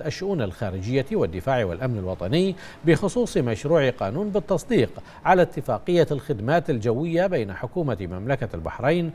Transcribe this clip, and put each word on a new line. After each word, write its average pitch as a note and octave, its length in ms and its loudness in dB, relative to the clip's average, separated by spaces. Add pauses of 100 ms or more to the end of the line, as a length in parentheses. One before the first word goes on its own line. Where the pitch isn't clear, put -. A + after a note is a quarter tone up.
الشؤون F#3 360 -2
الخارجية G2+ 680 -2
والدفاع A#2+ 540 0
والأمن A2 320 -2
الوطني G2+ 580 0 (300)
بخصوص G3 520 2
مشروع C#3 520 2
قانون A#2+ 400 -2
بالتصديق F#3+ 600 2 (360)
على F#3 160 6
اتفاقية D3+ 680 2
الخدمات C#3+ 580 0
الجوية D3+ 580 0
بين A#2 260 -2
حكومة C3+ 480 -4
مملكة G2+ 520 -4
البحرين D#3 600 -2